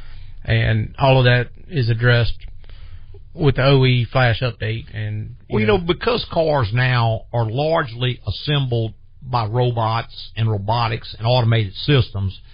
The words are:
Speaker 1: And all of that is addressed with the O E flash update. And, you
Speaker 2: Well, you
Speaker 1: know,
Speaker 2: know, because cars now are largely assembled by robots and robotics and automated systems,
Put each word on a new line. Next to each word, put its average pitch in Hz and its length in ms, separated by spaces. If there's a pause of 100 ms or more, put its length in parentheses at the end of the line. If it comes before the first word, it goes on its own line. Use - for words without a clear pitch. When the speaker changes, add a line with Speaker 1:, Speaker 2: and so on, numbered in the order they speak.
(440)
Speaker 1:
And 113 540
all 131 200
of 127 60
that 123 240 (200)
is 131 200
addressed 117 480 (960)
with 143 240
the 131 80
O 135 220
E 123 180
flash 123 380
update. 113 500
And, 107 440 (120)
you - 60
Speaker 2:
Well, 214 60
you 214 60
Speaker 1:
know, 214 120
Speaker 2:
know, 175 80
because 196 440
cars 147 440
now 123 480 (100)
are 117 180
largely 127 760
assembled 120 680 (300)
by 123 240
robots 113 880
and 110 140
robotics 110 640
and 110 100
automated 113 480
systems, 101 640 (160)